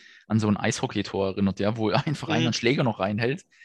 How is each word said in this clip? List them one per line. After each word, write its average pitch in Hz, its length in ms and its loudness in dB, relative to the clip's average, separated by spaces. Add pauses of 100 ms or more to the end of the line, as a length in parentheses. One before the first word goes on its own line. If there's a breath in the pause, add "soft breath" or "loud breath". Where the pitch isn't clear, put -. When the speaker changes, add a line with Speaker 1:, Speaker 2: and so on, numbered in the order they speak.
(280 loud breath)
Speaker 1:
an 107 120 2
so 107 80 2
ein 104 100 4
Eishockey-Tor 98 720 -2
erinnert, 95 300 -2
ja, 104 200 0
wo 110 120 2
<laughs> - 0 -
einfach - 380 0
Speaker 2:
Mhm. - 60 0
Speaker 1:
einer - 120 2
einen - 60 0
Schläger - 320 0
noch 110 160 -2
reinhält 107 440 -2 (200 loud breath)